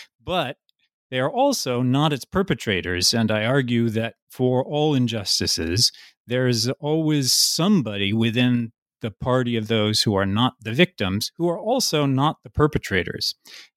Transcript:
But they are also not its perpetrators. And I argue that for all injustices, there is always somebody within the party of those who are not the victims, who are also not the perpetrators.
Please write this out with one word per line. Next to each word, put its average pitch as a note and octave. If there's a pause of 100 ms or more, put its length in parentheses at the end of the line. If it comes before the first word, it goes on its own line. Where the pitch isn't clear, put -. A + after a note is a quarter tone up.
(220)
But D3+ (520)
they B2+
are C3+
also A3
not C#3
its C3
perpetrators. F#2
And A2
I G#2+
argue A#2+
that A2 (140)
for B2+
all D3+
injustices, A2 (340)
there B2+
is A#2+ (100)
always D3+
somebody A2
within A#2 (280)
the A#2
party B2
of G#2+
those G#2+
who G#2+
are G2
not A2+
the A2
victims, A2
who E3+
are F3
also G#3+
not C#3
the -
perpetrators. - (420)